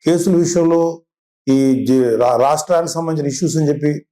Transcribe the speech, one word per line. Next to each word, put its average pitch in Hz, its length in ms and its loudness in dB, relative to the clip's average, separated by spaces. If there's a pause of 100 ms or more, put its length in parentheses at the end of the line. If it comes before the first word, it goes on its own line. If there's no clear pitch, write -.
కేసుల 170 320 2
విషయంలో, 165 640 0 (460)
ఈ 135 380 2
జి-, 120 340 2
రా-, 120 160 2
రాష్ట్రానికి 156 560 0
సంబంధించిన 160 400 -4
ఇష్యూస్ 160 240 -4
అని 156 120 0
చెప్పి 147 440 -2